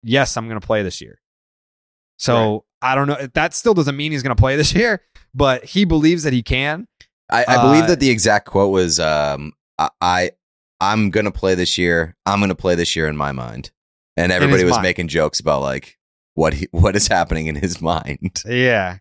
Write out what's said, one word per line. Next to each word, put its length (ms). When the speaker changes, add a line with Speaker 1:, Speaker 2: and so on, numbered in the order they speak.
Speaker 1:
"Yes, 340
I'm 100
gonna 140
play 220
this 180
year." 180
So 480
Speaker 2:
Right. 100
Speaker 1:
I 40
don't 120
know. 260
That 200
still 200
doesn't 240
mean 140
he's 120
gonna 120
play 200
this 180
<laughs> 20
year, 260
but 320
he 200
believes 380
that 100
he 100
can. 440
Speaker 3:
I, 180
I 140
believe 220
Speaker 1:
Uh, 40
Speaker 3:
that 120
the 100
exact 360
quote 260
was, 300
um, 500
"I, 120
I, 320
I'm 300
gonna 220
play 240
this 220
year. 380
I'm 140
gonna 160
play 200
this 200
year 120
in 100
my 160
mind." 380
And 160
Speaker 1:
In 60
Speaker 3:
everybody 240
Speaker 1:
his 80
Speaker 3:
was 80
Speaker 1:
mind. 60
Speaker 3:
making 260
jokes 300
about, 220
like, 360
what 180
he, 140
<laughs> 40
what 240
is 120
happening 400
in 80
his 260
mind. 680
Speaker 1:
Yeah. 540